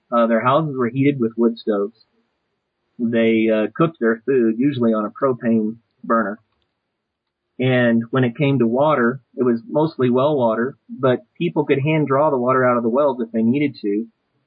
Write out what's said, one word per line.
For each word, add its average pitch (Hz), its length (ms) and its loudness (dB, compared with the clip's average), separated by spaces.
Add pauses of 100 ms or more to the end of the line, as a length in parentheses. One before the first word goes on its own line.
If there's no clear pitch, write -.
(120)
Uh, 117 140 2
their 113 160 2
houses 139 340 0
were 123 140 0
heated 135 280 2
with 113 180 -2
wood 117 220 2
stoves. 104 460 -4 (920)
They, 113 540 0
uh, 107 220 0
cooked 165 240 0
their 113 280 -2
food, 117 320 0
usually 123 340 0
on 107 140 -2
a - 40 -10
propane 117 640 -2 (280)
burner. 110 340 -2 (1200)
And 120 520 2
when 131 140 2
it 117 120 -2
came 139 220 0
to 120 80 2
water, 131 560 0 (120)
it - 80 -2
was 117 240 0
mostly 147 440 0
well 139 260 2
water, 117 400 -2 (120)
but 139 320 -2 (160)
people 170 280 -2
could 143 180 0
hand 151 240 0
draw 139 240 2
the 135 80 0
water 127 260 0
out 123 120 2
of 117 60 -2
the 117 80 -2
wells 131 300 0
if 113 120 -8
they 113 100 -2
needed 131 380 0
to. 107 260 -4 (400)